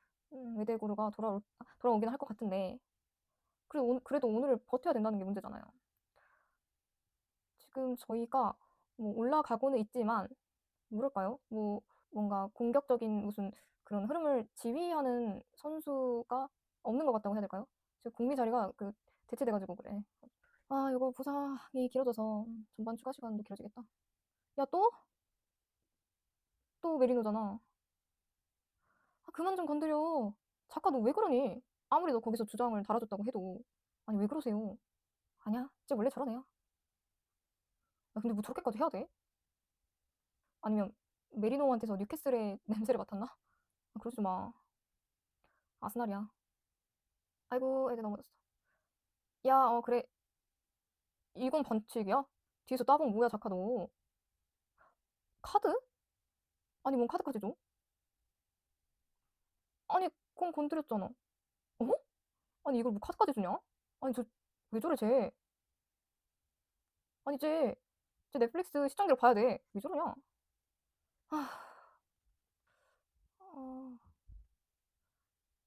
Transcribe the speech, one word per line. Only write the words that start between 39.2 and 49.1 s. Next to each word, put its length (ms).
아니면 340
메리노한테서 640
뉴캐슬의 720
<laughs> 280
냄새를 40
맡았나? 280
아, 720
그러지 200
마. 320
아스날이야. 480
아이고, 420
애들 100
넘어졌어. 280